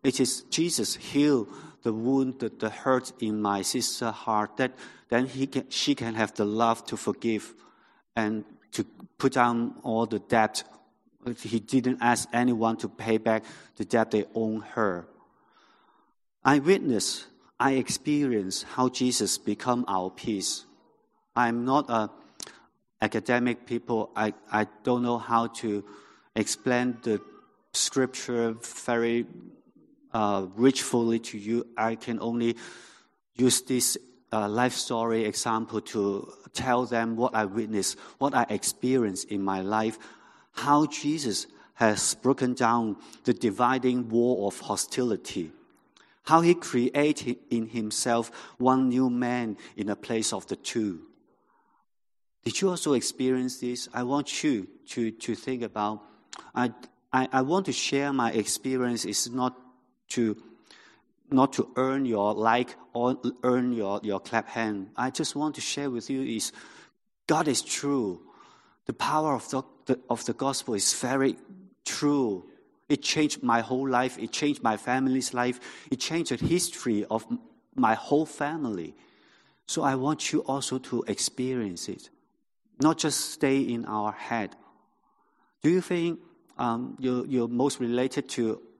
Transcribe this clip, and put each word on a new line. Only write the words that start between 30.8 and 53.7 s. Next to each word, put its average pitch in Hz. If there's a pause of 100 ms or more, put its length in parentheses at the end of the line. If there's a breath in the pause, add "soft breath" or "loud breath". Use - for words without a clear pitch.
to 113
you. 113 (100)
I 113
can 113
only 117 (800 loud breath)
use 123
this, - (360)
uh, 107
life 120
story 113
example 113
to 101 (200)
tell 123
them 117
what 120
I 110
witnessed, 107 (200 loud breath)
what 135
I 120
experienced 120
in 104
my 95
life, 107 (540 loud breath)
how 147
Jesus 143 (280 loud breath)
has 110
broken 127
down 117 (280 loud breath)
the 123
dividing 123
wall 117
of -
hostility, 101 (720 soft breath)
how 165
he 170
created 143 (100)
in 113
himself 113 (280 loud breath)
one 131
new 127
man 120 (200 loud breath)
in 104
the 101
place 113
of 98
the -
two. 101 (1400)
Did -
you 196
also 165
experience 127
this? 123